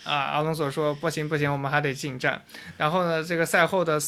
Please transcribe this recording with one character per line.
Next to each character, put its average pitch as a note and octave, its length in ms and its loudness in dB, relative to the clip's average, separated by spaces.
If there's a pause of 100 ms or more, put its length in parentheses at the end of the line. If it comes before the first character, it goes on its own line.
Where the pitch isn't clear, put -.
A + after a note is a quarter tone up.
啊。 D3 100 -6
阿 C#3+ 300 0
隆 D#3 100 0
索 D3+ 160 -2
说 D3 280 0
：“不 D#3+ 120 -4
行， D3+ 200 -2
不 D#3 80 0
行， D3 160 2
我 C#3+ 40 0
们 C#3 140 -4
还 D3 100 2
得 C#3+ 140 0
进 C#3 240 -8
站。” C#3 240 -2 (340)
然 D3+ 140 2
后 F3+ 140 2
呢， E3 180 0
这 E3+ 140 -4
个 E3 100 2
赛 F3 180 4
后 F3 200 2
的， D#3 120 2 (120)